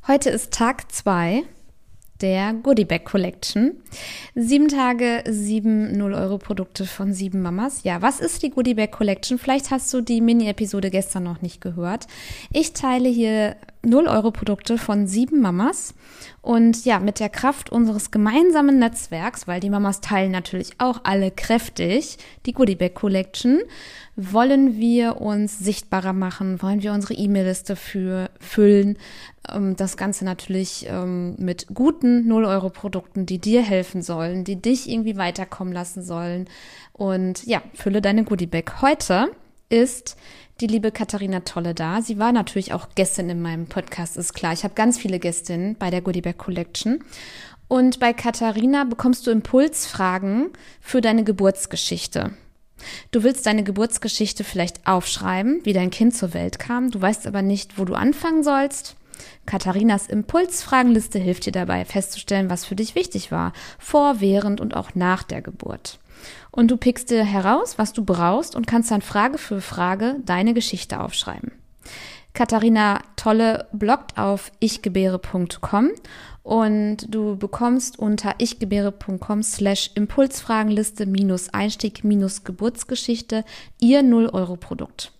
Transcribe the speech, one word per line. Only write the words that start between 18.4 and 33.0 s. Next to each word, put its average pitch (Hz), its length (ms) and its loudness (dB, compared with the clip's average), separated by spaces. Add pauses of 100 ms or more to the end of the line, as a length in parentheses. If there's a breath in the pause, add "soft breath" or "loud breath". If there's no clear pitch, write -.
Netzwerks, 233 680 -2
weil 175 140 -4
die 202 100 -2
Mamas 202 300 0
teilen 190 320 0
natürlich 180 460 -6
auch 254 260 0
alle 196 260 2
kräftig - 880 -2 (280 loud breath)
die 247 60 -4
Goodie 202 240 4
Bag 180 180 -2
Collection, 208 680 2 (560 loud breath)
wollen 233 600 4
wir 233 420 2
uns 208 380 -2
sichtbarer 190 540 -2
machen, 190 480 -2
wollen 196 220 0
wir 208 100 -4
unsere 208 220 -4
E-Mail-Liste 190 640 0
für, 185 640 -4
füllen, 202 600 6 (500 loud breath)
ähm, 190 280 -2
das 190 200 -4
Ganze 196 280 -4
natürlich, 185 640 -6
ähm, 180 500 -4
mit 180 340 -6
guten 247 560 2
null-Euro-Produkten, 190 1000 -2